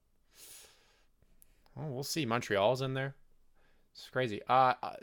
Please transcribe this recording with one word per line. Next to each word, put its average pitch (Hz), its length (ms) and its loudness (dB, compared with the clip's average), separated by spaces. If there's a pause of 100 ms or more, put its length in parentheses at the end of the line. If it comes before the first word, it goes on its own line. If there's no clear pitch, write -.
(1800)
Oh, 143 100 -8
we'll 135 160 -6
see. 147 220 -4
Montreal's 113 560 2
in 135 120 -4
there. 135 220 -6 (800)
It's - 160 -20
crazy. 123 380 -2
Uh, 127 260 6 (100)
uh, - 200 -8